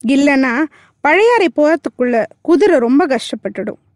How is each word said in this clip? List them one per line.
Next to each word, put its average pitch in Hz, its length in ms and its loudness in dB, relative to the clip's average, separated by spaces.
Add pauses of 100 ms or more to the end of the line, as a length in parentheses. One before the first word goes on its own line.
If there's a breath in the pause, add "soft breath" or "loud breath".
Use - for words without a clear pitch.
இல்லைன்னா 269 560 0 (380 soft breath)
பழையாறை 403 540 2
போறதுக்குள்ள 247 680 -2 (160)
குதிரை 339 360 2
ரொம்ப 254 280 2
கஷ்டப்பட்டுடும். 214 720 -8 (160)